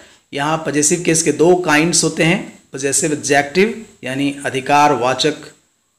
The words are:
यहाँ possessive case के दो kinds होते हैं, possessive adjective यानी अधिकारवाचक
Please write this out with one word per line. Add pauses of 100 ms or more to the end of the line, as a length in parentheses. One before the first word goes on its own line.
(320)
यहाँ
possessive
case
के
दो
kinds
होते
हैं, (320)
possessive
adjective (200)
यानी (120)
अधिकारवाचक (480)